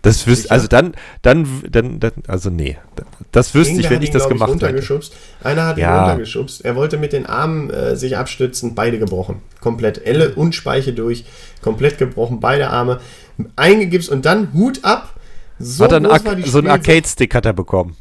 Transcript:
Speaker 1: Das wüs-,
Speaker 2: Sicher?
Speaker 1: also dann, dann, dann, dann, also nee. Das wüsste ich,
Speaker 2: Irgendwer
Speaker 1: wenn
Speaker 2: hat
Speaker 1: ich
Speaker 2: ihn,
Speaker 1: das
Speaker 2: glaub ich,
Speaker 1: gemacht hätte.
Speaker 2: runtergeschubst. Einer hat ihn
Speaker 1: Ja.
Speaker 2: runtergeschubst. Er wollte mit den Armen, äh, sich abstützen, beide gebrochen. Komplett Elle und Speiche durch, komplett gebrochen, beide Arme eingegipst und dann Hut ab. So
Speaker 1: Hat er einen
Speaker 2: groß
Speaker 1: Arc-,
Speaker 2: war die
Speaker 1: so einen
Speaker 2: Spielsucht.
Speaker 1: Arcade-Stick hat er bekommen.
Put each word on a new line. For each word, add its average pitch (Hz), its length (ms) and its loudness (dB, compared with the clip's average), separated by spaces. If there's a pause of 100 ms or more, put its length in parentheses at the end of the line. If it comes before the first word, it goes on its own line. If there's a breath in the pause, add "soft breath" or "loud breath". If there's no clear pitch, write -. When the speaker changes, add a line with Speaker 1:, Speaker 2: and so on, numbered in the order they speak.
Speaker 1:
Das - 240 4
wüs-, 117 180 4
Speaker 2:
Sicher? - 100 0
Speaker 1:
also 117 140 2
dann, 165 260 4 (280 loud breath)
dann, 147 240 4 (240)
dann, 117 300 0
dann, 113 140 -2 (140)
also 92 220 -4
nee. 73 280 -4 (540)
Das - 220 4
wüsste 156 200 4
ich, 180 60 0
Speaker 2:
Irgendwer 165 120 2
Speaker 1:
wenn 165 60 4
Speaker 2:
hat 151 60 -2
Speaker 1:
ich 143 60 -2
Speaker 2:
ihn, 151 40 -4
Speaker 1:
das 139 100 4
Speaker 2:
glaub 135 80 0
ich, - 60 2
Speaker 1:
gemacht 113 160 0
hätte. 170 120 -2
Speaker 2:
runtergeschubst. 135 480 -4 (300 soft breath)
Einer 156 240 -2
hat 160 100 -2
ihn - 40 -2
Speaker 1:
Ja. 87 220 2
Speaker 2:
runtergeschubst. - 640 -4
Er 120 100 -2
wollte 151 220 -2
mit 151 160 -4
den 135 120 -4
Armen, 151 440 -4
äh, 120 280 -2
sich 127 200 -4
abstützen, 127 580 -6
beide 117 220 -2
gebrochen. 95 440 -4 (180)
Komplett 117 440 -4
Elle 147 300 0
und 160 220 0
Speiche 131 380 -4
durch, 117 320 -4 (360 soft breath)
komplett 117 360 -2
gebrochen, 117 420 -4
beide 131 300 0
Arme 123 320 -2 (560 loud breath)
eingegipst 180 520 4
und 139 160 -2
dann 175 280 2
Hut 240 300 0
ab. 226 300 0 (460 soft breath)
So 123 240 0
Speaker 1:
Hat - 80 6
er 165 60 6
einen 156 80 2
Speaker 2:
groß 214 80 6
Speaker 1:
Arc-, 220 120 4
Speaker 2:
war 202 120 -2
die 180 120 -4
Speaker 1:
so 131 100 4
einen 151 100 2
Speaker 2:
Spielsucht. 151 200 2
Speaker 1:
Arcade-Stick 156 460 2
hat 120 100 0
er 110 80 2
bekommen. 90 480 -2